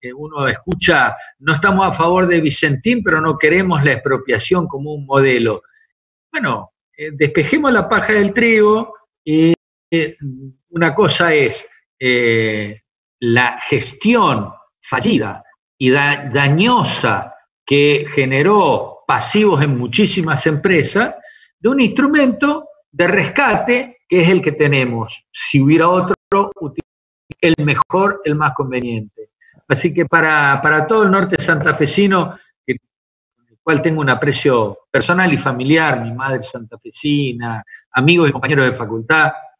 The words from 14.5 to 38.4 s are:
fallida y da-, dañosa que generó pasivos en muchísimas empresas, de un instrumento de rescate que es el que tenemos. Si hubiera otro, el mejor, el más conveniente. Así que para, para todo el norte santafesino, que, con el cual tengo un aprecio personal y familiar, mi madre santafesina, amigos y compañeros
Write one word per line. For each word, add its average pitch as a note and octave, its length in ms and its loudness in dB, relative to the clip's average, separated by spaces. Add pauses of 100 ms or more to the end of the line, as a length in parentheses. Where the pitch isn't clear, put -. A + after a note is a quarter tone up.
fallida A2+ 640 -4 (320)
y B2+ 140 0
da-, C#3+ 420 0
dañosa C#3+ 1040 0 (320)
que C#3+ 460 2
generó C#3+ 960 0
pasivos E3 560 2
en C#3+ 140 0
muchísimas D#3+ 680 -2
empresas, D#3+ 680 0 (460)
de G#3 80 0
un C4+ 120 0
instrumento C#4+ 880 0 (220)
de F3 180 0
rescate A#3+ 880 -2 (100)
que F3 140 4
es E3+ 60 4
el F#3 120 4
que D3+ 120 -2
tenemos. C3 760 -2
Si - 300 -2
hubiera D#3+ 280 4
otro, F3+ 260 0 (1300)
el E3 180 4
mejor, F#3 680 0
el D3+ 120 0
más D3+ 180 0
conveniente. A#2+ 760 -6 (380)
Así D3 240 0
que D#3+ 140 0
para, D3+ 560 2
para D3+ 240 2
todo A3 180 2
el F#3+ 60 2
norte F#3 320 0
santafesino, D#3+ 960 0 (280)
que, C3 100 -4 (580)
con - 140 -20
el - 140 -20
cual D#3 200 0
tengo D#3 180 -2
un C#3+ 80 -2
aprecio B2 680 0 (120)
personal F3 420 0
y C3+ 40 0
familiar, C3+ 680 0
mi A2+ 100 -8
madre C3 300 -6
santafesina, A#2+ 1200 -6 (300)
amigos D3+ 380 4
y - 20 -4
compañeros C#3 340 0